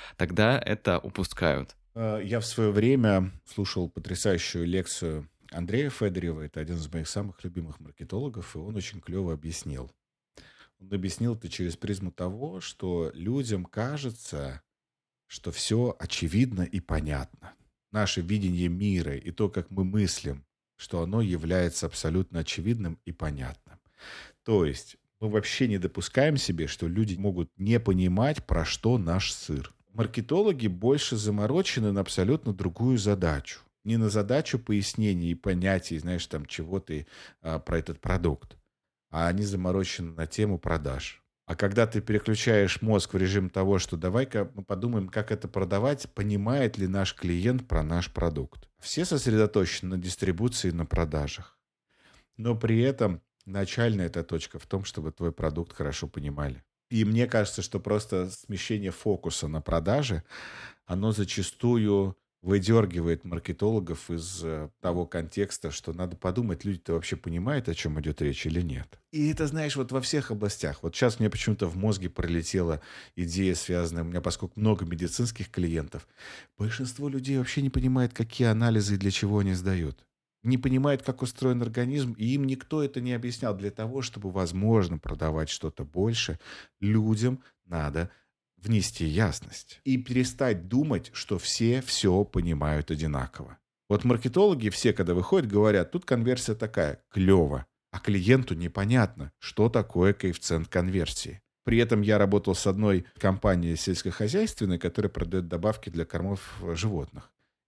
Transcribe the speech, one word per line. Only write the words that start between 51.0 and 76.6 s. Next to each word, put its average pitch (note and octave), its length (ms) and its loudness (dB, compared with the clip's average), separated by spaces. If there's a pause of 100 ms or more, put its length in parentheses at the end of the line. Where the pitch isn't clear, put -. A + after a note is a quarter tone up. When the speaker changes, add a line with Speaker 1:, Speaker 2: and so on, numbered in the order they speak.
Speaker 2:
Но A#2 200 0
при A2+ 260 4
этом A2+ 400 2 (240)
начальная G2 600 0
эта E2 180 -4
точка - 340 -6
в - 80 -18
том, F#2+ 200 -4
чтобы D#2 260 -6
твой E2 220 -2
продукт D#2+ 400 -4
хорошо D2 340 -4
понимали. C#2+ 560 -6 (260)
И A2 140 2
мне A2+ 240 4
кажется, G#2+ 340 0
что - 200 -4
просто G2+ 480 0
смещение G2 600 -6
фокуса F2 580 -2
на D2+ 100 -4
продажи, F#2 640 0 (600)
оно G2 260 0
зачастую G2+ 1040 0 (260)
выдёргивает F2+ 840 2
маркетологов F2 840 -2
из, F2 340 -6
э, D#2 260 -6 (100)
того F2 260 0
контекста, E2+ 640 -4
что - 200 -8
надо F2 240 -6
подумать, F#2 480 -2
люди-то F#2 300 -4
вообще E2 240 -2
понимают, A2+ 500 -2
о E2+ 60 -2
чём D2+ 260 -4
идёт D2 220 -4
речь C#2+ 240 -2
или D#2+ 160 -2
нет. C2 380 -8 (120)
И D3+ 180 0
это, D#3 180 -2
знаешь, D3 280 -4
вот C3 160 -4
во C3 80 0
всех B2+ 320 -2
областях. G2+ 520 -4
Вот E2 120 -6
щас A#2 240 4
мне G#2+ 100 4
почему-то G#2 380 0
в E2 80 -4
мозге F#2+ 340 0
пролетела E2+ 720 0 (360)
идея, F2+ 400 2
связанная E2+ 480 -2
у E2 40 -4
меня, F2 140 -4
поскольку - 380 -4
много G#2 260 4
медицинских F2+ 640 -4
клиентов, E2 580 -2 (500)
большинство A#2+ 520 -4